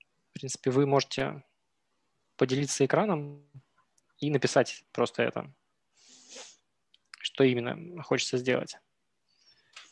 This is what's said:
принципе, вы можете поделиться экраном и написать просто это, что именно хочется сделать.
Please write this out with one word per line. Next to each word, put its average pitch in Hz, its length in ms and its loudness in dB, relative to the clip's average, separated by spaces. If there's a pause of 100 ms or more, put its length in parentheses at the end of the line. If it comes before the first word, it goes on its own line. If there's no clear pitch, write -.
(340)
принципе, - 380 -6
вы 139 160 4
можете 139 560 0 (920)
поделиться 135 480 0
экраном 147 600 0 (720)
и 147 140 -2
написать - 600 2
просто 120 300 0
это, 120 320 -4 (1700)
что - 240 0
именно 135 580 0
хочется 131 380 -2
сделать. 127 360 -2 (1160)